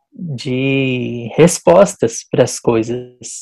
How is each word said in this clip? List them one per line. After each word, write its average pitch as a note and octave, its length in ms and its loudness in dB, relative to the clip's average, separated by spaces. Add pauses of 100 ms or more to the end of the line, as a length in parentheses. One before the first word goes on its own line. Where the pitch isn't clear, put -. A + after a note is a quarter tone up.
(120)
de B2+ 1200 -4
respostas F3 960 2
pras B2 280 0
coisas, A#2+ 600 -4 (240)